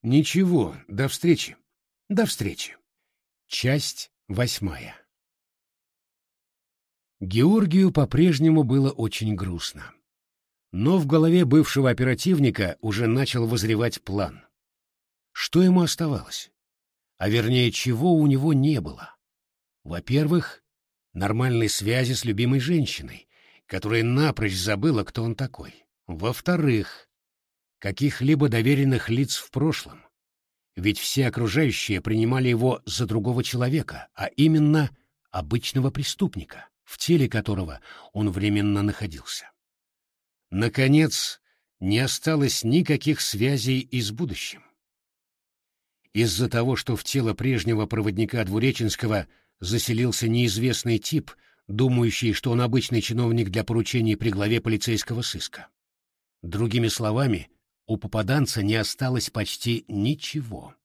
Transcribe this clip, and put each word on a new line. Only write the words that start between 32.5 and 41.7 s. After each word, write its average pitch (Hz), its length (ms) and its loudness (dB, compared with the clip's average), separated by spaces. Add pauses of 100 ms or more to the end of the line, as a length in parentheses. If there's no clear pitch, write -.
за 113 200 -4
другого 117 380 -2
человека, 127 720 -4
а - 140 -8
именно 151 600 4 (420)
обычного 120 580 -2
преступника, - 800 -6 (160)
в - 140 -20
теле 147 320 2
которого 92 520 -4 (320)
он 104 160 0
временно 101 520 2
находился. 98 720 -6 (1000)
Наконец, 131 880 2 (380)